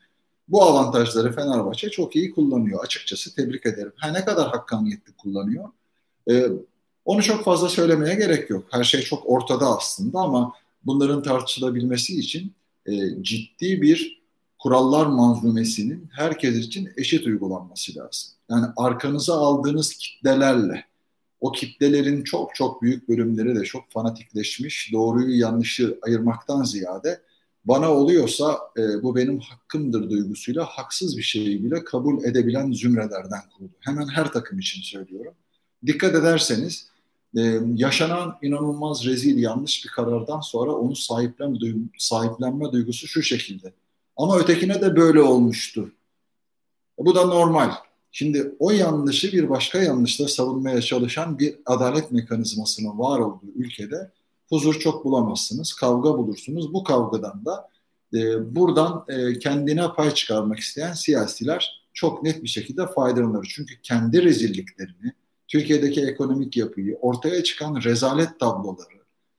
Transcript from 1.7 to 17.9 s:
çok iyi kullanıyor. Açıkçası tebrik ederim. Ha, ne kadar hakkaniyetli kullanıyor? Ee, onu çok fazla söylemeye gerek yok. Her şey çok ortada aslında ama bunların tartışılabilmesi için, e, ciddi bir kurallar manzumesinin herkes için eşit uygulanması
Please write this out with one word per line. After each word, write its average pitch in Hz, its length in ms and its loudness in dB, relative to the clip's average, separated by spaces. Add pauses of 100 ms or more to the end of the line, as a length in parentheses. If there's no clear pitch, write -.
çok 170 260 -4
iyi 180 140 0
kullanıyor. 117 540 0
Açıkçası - 500 -8
tebrik 127 320 -4
ederim. 104 300 -4
Ha, 156 120 -6
ne 180 160 -2
kadar 175 240 0
hakkaniyetli 110 640 -4
kullanıyor? 101 560 -6 (640)
Ee, 123 160 4 (580)
onu 196 180 2
çok 214 220 0
fazla 175 240 2
söylemeye 165 460 2
gerek 175 360 0
yok. 95 200 -4
Her 120 140 0
şey 131 180 0
çok 143 240 -6
ortada 123 500 2
aslında 117 420 -4
ama 123 340 0 (340)
bunların 139 360 2
tartışılabilmesi 127 960 -2
için, 185 340 -6 (340)
e, 101 60 -4 (300)
ciddi 117 600 -4
bir 165 400 2 (360)
kurallar 131 480 4
manzumesinin 120 1080 2
herkes 147 440 -2
için 117 400 -6
eşit 135 300 0
uygulanması 92 720 -4